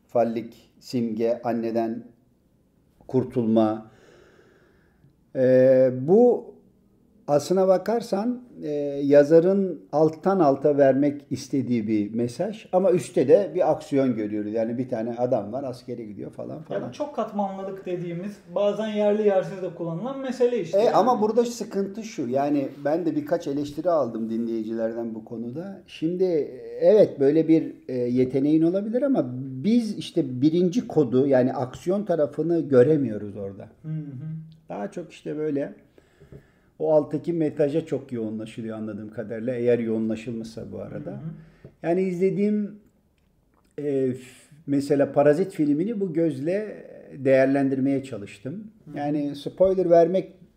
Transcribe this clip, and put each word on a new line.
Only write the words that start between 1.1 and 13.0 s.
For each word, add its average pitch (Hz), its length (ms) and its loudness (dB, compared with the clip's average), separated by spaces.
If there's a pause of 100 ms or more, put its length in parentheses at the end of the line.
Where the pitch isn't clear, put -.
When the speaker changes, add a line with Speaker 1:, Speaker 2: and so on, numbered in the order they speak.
Speaker 1:
anneden 117 600 -2 (1040)
kurtulma. 113 840 0 (1400)
Ee, 127 560 6 (100)
bu 214 440 4 (840)
aslına 180 400 2
bakarsan, 202 760 0 (200)
e, 156 60 -8 (340)
yazarın 165 760 6 (100)
alttan 156 480 2
alta 143 380 4
vermek 139 520 4
istediği 120 580 -4
bir 107 260 -2
mesaj. 120 580 -6
Ama 185 200 4
üstte 175 360 0